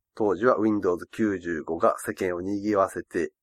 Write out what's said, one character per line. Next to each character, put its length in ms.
当 220
時 80
は 140
Windows 520
九 280
十 240
五 160
が 200
世 140
間 240
を 60
賑 360
わ 120
せ 120
て 300